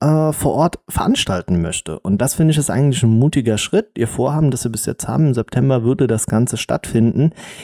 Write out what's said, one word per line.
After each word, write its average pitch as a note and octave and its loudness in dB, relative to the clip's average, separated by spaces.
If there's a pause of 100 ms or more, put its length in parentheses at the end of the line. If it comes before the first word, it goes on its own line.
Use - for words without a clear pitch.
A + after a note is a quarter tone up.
äh, D#3 2
vor - -2
Ort - 0
veranstalten - 0
möchte. D#2+ -6
Und G2 0
das C3+ -2
finde D#3+ 4
ich D3+ 0
ist C#3 -2
eigentlich C3 0
ein A2+ 4
mutiger A2+ 2
Schritt. G#3 -2 (100)
Ihr A#2 0
Vorhaben, C#3+ 0
das B2 -4
sie A#2+ -4
bis A2+ -6
jetzt - -6
haben, C#3+ 2
im B2+ 2
September B2 0
würde C3 2
das A2 0
Ganze A#2 0
stattfinden. - 0 (320)